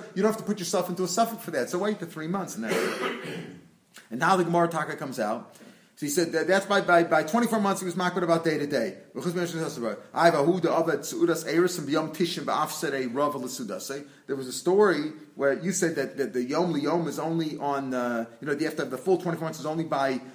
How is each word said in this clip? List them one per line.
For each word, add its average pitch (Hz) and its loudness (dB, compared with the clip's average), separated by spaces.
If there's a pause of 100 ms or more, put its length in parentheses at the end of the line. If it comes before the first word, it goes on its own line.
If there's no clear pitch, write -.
(160)
you 190 0
don't 220 6
have 208 -2
to 156 -8
put 202 -2
yourself 180 -2
into 185 -2
a 180 -2
suffix 226 0
for 175 -10
that. 123 0
So 156 0
wait 208 0
the 170 -8
three 160 -8
months 185 -2
and 110 -6
that's 110 0
it. - -2
<clears throat> - -14
And 120 -6
now 180 6
the 180 4
Gemara 170 4
Taka 151 -4
comes 131 -8
out. 110 -4 (440)
So - -8
he 143 -2
said 165 0
that, 160 0
that's 196 4
by, 202 2
by, 170 6
by 156 4
twenty-four 226 2
months 196 2
he 190 -6
was 175 -4
makbid 180 0
about 165 2
day 156 0
to 143 -2
day. 117 -2 (160)
There 127 -8 (4000)
was 131 -6
a 123 -8
story 175 4 (220)
where 139 4
you 170 -2
said 165 0
that, 135 -4
that 123 -2
the 123 0
Yom 160 0
Liyom 151 0
is 139 -6
only 156 -2
on, 139 -2
uh, 120 -2 (160)
you 135 -10
know, 151 0
you 151 -2
have 151 -4
to 160 -4
have 127 -6
the 127 -6
full 185 2
twenty-four 165 -4
months 160 -8
is - -6
only 156 -2
by, 135 0 (160)